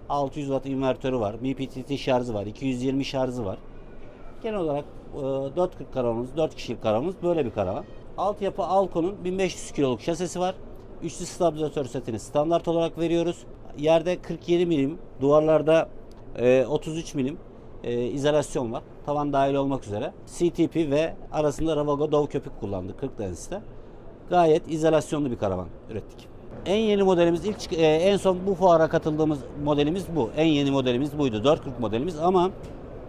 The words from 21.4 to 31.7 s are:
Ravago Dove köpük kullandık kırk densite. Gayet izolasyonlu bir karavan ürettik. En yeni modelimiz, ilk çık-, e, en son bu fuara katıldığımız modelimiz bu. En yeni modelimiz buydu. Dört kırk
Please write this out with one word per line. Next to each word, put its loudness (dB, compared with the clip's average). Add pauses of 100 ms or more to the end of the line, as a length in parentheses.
Ravago 0
Dove 4
köpük -6
kullandık -6
kırk -8
densite. -8 (680)
Gayet 4
izolasyonlu 2
bir -4
karavan -2 (220)
ürettik. -12 (380)
En 0
yeni 4
modelimiz, 4
ilk -4
çık-, -8
e, 4
en 6
son 2 (100)
bu 2
fuara 6
katıldığımız 2 (240)
modelimiz 0
bu. 2
En 4
yeni 4
modelimiz 2
buydu. 0
Dört 4
kırk -8